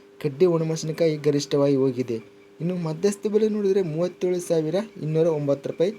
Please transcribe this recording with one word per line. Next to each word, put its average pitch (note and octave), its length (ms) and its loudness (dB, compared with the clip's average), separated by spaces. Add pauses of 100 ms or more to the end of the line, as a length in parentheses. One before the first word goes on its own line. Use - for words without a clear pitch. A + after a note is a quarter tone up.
(220)
ಕಡ್ಡಿ D3 240 2
ಒಣಮೆಣಸಿನಕಾಯಿ D#3+ 720 0
ಗರಿಷ್ಠವಾಗಿ C#3+ 600 2
ಹೋಗಿದೆ. B2+ 380 0 (460)
ಇನ್ನು F3 160 -2
ಮಧ್ಯಸ್ಥ F3 500 -2
ಬೆಲೆ G#3+ 220 2
ನೋಡಿದರೆ G3+ 340 0
ಮೂವತ್ತೇಳು F3+ 580 -2
ಸಾವಿರ D#3+ 340 0 (280)
ಇನ್ನೂರ D#3 240 2
ಒಂಬತ್ತು D3 440 0
ರೂಪಾಯಿ F#3 280 0